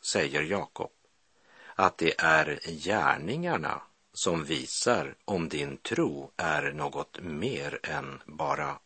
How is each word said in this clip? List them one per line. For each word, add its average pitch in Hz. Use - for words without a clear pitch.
säger 73
Jakob, 85
att 95
det 82
är 78
gärningarna 113
som 82
visar 80
om 82
din 71
tro 71
är 78
något -
mer 78
än 139
bara 143